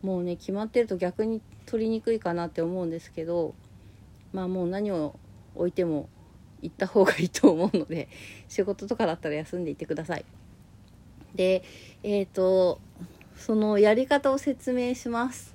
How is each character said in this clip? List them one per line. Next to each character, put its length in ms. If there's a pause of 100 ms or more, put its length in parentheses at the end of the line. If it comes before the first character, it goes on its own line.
も 160
う 40
ね、 120
決 160
ま 120
っ 40
て 120
る 60
と 120
逆 280
に 160 (240)
取 200
り 40
に 100
く 140
い 60
か 160
な 100
っ 60
て 100
思 220
う 20
ん 60
で 80
す 120
け 140
ど、 300 (800)
ま 100
あ、 40
も 180
う 20
何 240
を 260 (380)
置 140
い 20
て 120
も 260 (520)
行 100
っ 40
た 100
方 200
が 120
い 60
い 60
と 200
思 240
う 40
の 80
で、 220 (220)
<laughs> 200
仕 120
事 240
と 100
か 120
だ 60
っ 60
た 100
ら 60
休 220
ん 60
で 80
い 20
っ 40
て 100
く 80
だ 100
さ 120
い。 80 (1080)
で、 300 (400)
え 200
ー 20
と、 540 (560)
そ 200
の 240
や 160
り 100
方 260
を 60
説 360
明 200
し 160
ま 220
す。 240